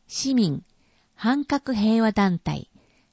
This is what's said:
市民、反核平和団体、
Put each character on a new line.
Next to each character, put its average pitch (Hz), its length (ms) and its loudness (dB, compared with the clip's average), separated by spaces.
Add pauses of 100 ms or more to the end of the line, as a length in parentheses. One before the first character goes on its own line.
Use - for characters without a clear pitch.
市 262 280 -4
民、 175 280 0 (520)
反 269 300 -2
核 277 280 -4
平 220 300 2
和 220 80 2
団 196 260 2
体、 147 320 -10 (440)